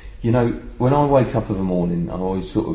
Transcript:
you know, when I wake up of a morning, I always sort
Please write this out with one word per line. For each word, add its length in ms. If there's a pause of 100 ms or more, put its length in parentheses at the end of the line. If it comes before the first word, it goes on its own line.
(220)
you 100
know, 220 (260)
when 140
I 120
wake 300
up 160
of 80
a 40
morning, 460
I 60
always 340
sort 260